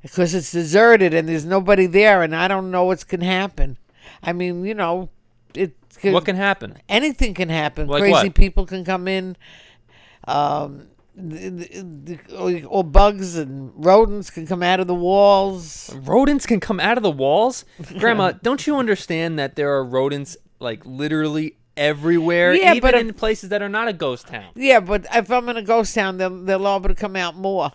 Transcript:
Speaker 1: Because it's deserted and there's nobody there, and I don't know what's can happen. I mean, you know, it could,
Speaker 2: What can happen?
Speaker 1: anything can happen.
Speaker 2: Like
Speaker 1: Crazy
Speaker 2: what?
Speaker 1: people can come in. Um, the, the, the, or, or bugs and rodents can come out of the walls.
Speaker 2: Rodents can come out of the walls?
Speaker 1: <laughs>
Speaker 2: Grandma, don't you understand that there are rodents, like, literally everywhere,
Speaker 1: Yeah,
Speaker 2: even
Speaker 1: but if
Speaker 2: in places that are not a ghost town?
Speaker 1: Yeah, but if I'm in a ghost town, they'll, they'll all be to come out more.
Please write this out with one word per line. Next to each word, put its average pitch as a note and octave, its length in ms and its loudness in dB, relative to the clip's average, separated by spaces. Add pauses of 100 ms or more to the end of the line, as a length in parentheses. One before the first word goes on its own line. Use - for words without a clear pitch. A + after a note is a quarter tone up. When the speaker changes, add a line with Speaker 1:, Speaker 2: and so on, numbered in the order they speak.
Speaker 1:
Because E3+ 320 -4
it's E3+ 200 -6
deserted F#3 600 4
and D#3+ 160 0
there's D#3+ 160 -4
nobody F#3+ 420 4
there, G3 360 6
and D#3+ 120 -2
I E3+ 140 -2
don't F#3+ 220 -2
know F3+ 140 2
what's F#3 200 -2
can F3+ 160 -6
happen. F#3 560 -2 (460)
I E3+ 100 -4
mean, F3+ 320 -4
you G#3 80 -6
know, F#3 380 -4 (440)
it F3+ 200 -4 (260)
could, G3 140 0
Speaker 2:
What F3+ 100 2
can F#3+ 120 -2
happen? G3 420 -4 (100)
Speaker 1:
anything A#3+ 460 0
can F3+ 140 -4
happen. D3+ 400 -4
Speaker 2:
Like C#3+ 140 0
Speaker 1:
Crazy G3+ 100 4 (160)
Speaker 2:
what? E3 60 -8
Speaker 1:
people G3 300 6
can F#3 200 -10
come F#3 240 -4
in. F#3 280 -4 (920)
Um, C#3+ 600 -4 (300)
the, F3+ 320 -12
the, E3+ 680 -14
the, - 200 -20
or, F3+ 260 -4 (160)
or F#3 60 2
bugs F#3 520 4
and C3+ 380 -10
rodents G3 560 4
can D#3+ 160 -12
come F3 160 -4
out F3+ 160 0
of F#3 80 -2
the F3+ 80 -2
walls. F#3+ 1000 0
Speaker 2:
Rodents A#3+ 540 0
can G#3+ 140 0
come F#3 180 -6
out G3+ 180 0
of A#3+ 60 -4
the G3 80 0
walls? D#3 540 0 (160)
Speaker 1:
<laughs> - 180 -16
Speaker 2:
Grandma, G#3 320 2 (100)
don't C4+ 280 -2
you D4 80 0
understand F3 640 -2
that C#3 160 -6
there C#3+ 160 -2
are C3+ 120 -2
rodents, C#3 520 -4 (240)
like, A#2 260 -10
literally D3+ 680 -4 (200)
everywhere, E3 800 2
Speaker 1:
Yeah, F4+ 200 6
Speaker 2:
even A#3+ 80 -2
Speaker 1:
but C4 120 4
if A#3+ 60 6
Speaker 2:
in A3+ 140 -6
places A3 360 -4
that G3+ 120 -4
are G3+ 60 -8
not A3 200 -4
a A3 40 -6
ghost D3 360 -6
town? G2 260 -14
Speaker 1:
Yeah, B3+ 240 4
but G3 340 -2
if G#3+ 160 0
I'm A#3+ 200 -2
in A#3 80 -6
a A3+ 60 -8
ghost A3 300 0
town, F#3+ 260 -2
they'll, F#3 120 -2 (140)
they'll F#3+ 240 0
all G3 100 0
be F#3 100 -4
to - 60 4
come G3+ 220 -6
out F3 180 -4
more. F#3+ 400 -4